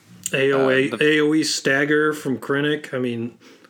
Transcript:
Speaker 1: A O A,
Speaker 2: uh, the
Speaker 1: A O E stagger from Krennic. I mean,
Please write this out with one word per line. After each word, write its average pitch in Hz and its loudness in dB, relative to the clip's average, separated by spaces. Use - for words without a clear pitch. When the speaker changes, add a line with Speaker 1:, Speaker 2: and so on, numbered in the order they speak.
Speaker 1:
A 139 2
O 135 2
A, 135 2
Speaker 2:
uh, 117 -4
the 151 0
Speaker 1:
A 151 4
O 151 2
E 160 2
stagger 147 0
from 139 -4
Krennic. 147 -4
I 135 -4
mean, 120 -6